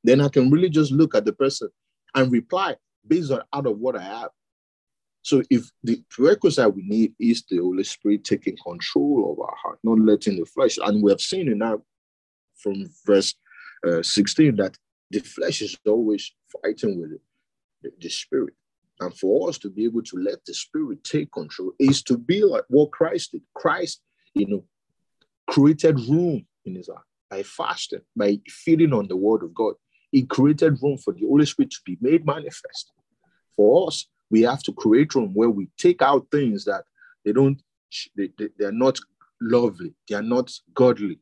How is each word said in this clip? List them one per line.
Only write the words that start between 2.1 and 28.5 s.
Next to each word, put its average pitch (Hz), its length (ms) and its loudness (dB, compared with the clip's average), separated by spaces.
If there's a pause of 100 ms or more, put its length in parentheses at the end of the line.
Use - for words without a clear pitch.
and 131 180 2
reply 165 440 -2 (320)
based 151 240 -6
on, 117 100 -4 (120)
out 139 120 -6
of 107 140 -2
what 123 160 -4
I 98 80 -10
have. 110 260 -12 (920)
So 135 260 2
if 120 220 0 (100)
the 117 300 -4
prerequisite 139 640 2
we 95 80 -10
need 104 360 0
is 117 300 0
the 90 80 -2
Holy 90 280 -2
Spirit - 380 -2
taking - 400 -4
control 95 680 -2
of - 80 -10
our - 160 -10
heart, - 260 -12
not 113 160 2
letting 107 380 2
the 85 100 -6
flesh, - 320 -2
and 107 240 0
we 101 80 4
have 98 120 2
seen 185 280 -4
it 104 80 -2
now 110 240 -2 (760)
from 98 300 -6 (160)
verse, 98 300 2 (520)
uh, - 180 0
sixteen 120 540 2
that 95 180 -4 (340)
the 104 100 -4
flesh - 420 -6
is - 160 -10 (100)
always 107 440 0 (300)
fighting 104 380 -4
with 78 120 -12 (680)
the, - 180 -14
the 82 100 -16
spirit. - 440 -6 (460)
And 90 160 -8
for 123 340 0
us - 100 -8
to 101 100 -12
be 98 140 -6
able 113 200 -2
to 92 140 -14
let 98 280 -6
the - 80 -16
spirit - 500 -8
take 151 280 -6
control 92 460 -10
is 139 260 4
to 123 140 0
be 175 260 0
like 120 260 2
what 147 220 4
Christ 170 420 -4
did. - 80 -14 (120)
Christ, 165 480 -4 (320)
you 240 140 0
know, 202 160 -4 (840)
created 151 520 4
room 147 460 0 (180)
in 92 120 -12
his 92 120 -16
heart - 160 -18 (260)
by 98 140 -8
fasting, - 580 -8 (140)
by 104 320 0
feeding 160 460 2